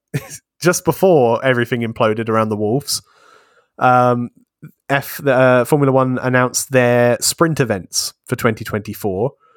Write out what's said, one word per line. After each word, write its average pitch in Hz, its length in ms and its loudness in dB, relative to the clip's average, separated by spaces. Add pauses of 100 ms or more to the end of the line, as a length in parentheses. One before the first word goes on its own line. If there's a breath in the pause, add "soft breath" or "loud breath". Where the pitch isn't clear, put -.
(140)
<laughs> - 460 -12
just 175 240 0
before 147 600 2
everything 120 360 0
imploded 113 480 -2
around 110 220 0
the 104 60 -4
Wolves, 107 460 -4 (760 soft breath)
um, 123 520 2 (600)
F, - 320 -4
the, 139 100 0
uh, 127 320 4
Formula 143 280 2
One 131 260 0
announced 127 540 -2
their 120 480 4
sprint 165 400 0
events 110 520 -4 (140)
for 123 100 -4
twenty 110 280 -2
twenty-four. 104 680 -6 (240)